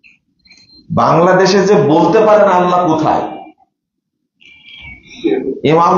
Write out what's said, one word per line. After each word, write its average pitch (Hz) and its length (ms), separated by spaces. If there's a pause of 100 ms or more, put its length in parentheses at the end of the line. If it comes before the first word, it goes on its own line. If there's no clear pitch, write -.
(1000)
বাংলাদেশে 185 580 (100)
যে 208 60 (180)
বলতে 170 340
পারেন 208 220 (100)
আল্লাহ 180 200 (100)
কোথায়, 151 340 (2500)
ইমাম 170 280